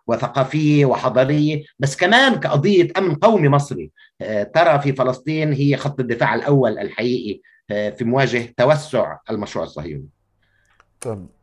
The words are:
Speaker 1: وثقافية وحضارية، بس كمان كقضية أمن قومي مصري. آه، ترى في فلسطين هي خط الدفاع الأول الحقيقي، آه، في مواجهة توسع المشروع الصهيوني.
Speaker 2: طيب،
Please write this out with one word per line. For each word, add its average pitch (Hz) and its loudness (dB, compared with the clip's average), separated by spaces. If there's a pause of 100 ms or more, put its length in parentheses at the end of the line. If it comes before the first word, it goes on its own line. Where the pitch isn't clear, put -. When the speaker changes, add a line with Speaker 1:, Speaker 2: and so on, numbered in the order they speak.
Speaker 1:
وثقافية 143 0
وحضارية، 135 0 (160)
بس 139 -2
كمان 233 4
كقضية 170 2 (100)
أمن 180 0
قومي 180 4
مصري. 127 -2 (300)
آه، 104 -4
ترى 151 2
في 143 0
فلسطين 151 -2
هي 143 2
خط 139 -6
الدفاع 117 -2
الأول 127 2
الحقيقي، 104 -6 (300)
آه، 104 -4
في 104 -8
مواجهة 120 0 (100)
توسع 127 0 (120)
المشروع 104 -8
الصهيوني. 73 -12 (920)
Speaker 2:
طيب، 92 -10 (160)